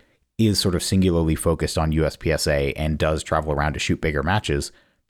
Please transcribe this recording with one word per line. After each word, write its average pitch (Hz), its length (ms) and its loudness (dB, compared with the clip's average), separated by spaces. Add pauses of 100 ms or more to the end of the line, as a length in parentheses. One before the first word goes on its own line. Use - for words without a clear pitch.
(380)
is 107 220 2
sort 87 160 0
of 80 80 -4
singularly 85 500 2
focused 82 420 -2
on 80 160 0
U 78 140 2
S 76 100 -4
P - 140 -2
S 73 160 -2
A 71 280 0
and 78 220 -2
does 78 280 0
travel 78 280 -2
around 73 200 0
to 67 80 -6
shoot - 200 -2
bigger 73 220 -2
matches, 78 480 -2 (400)